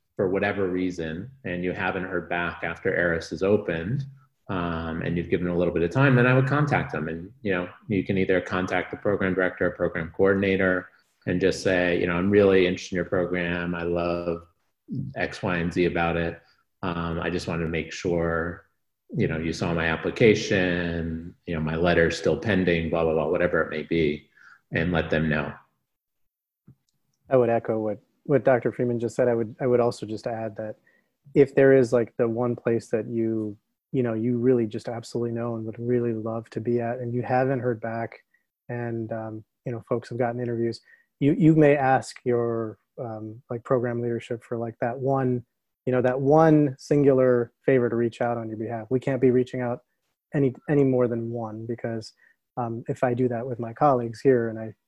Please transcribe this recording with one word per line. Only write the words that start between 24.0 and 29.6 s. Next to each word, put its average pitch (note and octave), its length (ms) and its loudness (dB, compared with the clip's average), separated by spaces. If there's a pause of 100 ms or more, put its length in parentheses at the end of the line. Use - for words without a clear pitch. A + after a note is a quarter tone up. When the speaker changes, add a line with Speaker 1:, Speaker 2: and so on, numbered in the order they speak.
Speaker 1:
and E2+ 200 0
let E2 180 0
them D#2+ 180 0
know. D2+ 240 -2 (1800)
Speaker 2:
I C3+ 80 2
would B2 120 4
echo A2+ 320 0
what, G#2+ 180 -4 (260)
what C3+ 200 2
Doctor B2+ 260 2
Freeman A#2+ 300 -2
just A#2 160 -4
said. B2+ 100 2
I A#2+ 80 2
would, A#2 260 -4